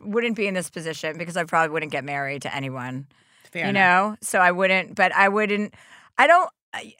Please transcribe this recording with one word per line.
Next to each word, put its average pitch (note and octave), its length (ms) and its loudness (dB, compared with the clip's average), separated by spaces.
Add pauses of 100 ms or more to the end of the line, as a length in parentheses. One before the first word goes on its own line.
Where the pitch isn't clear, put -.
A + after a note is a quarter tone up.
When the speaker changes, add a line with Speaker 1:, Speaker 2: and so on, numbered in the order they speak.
Speaker 1:
wouldn't A3+ 320 -4
be A3 120 -2
in F#3+ 80 -4
this F3 140 -6
position D#3+ 480 -8
because E3+ 200 -8
I F3 80 -2
probably D#3+ 260 0
wouldn't D#3 220 -4
get C#3 100 -4
married C#3 380 -6
to - 120 -8
anyone. C3 540 -8 (380)
Speaker 2:
Fair E3+ 180 -8
Speaker 1:
you G3 60 -2
Speaker 2:
enough. G3 440 4
Speaker 1:
know? - 80 -14
So - 180 -2
I F3+ 120 6
wouldn't, F#3 440 0
but F#3 180 2
I G3 160 4
wouldn't, G#3 440 -2 (440)
I C4 100 6
don't, F4 220 6 (240)
I, A3 260 -14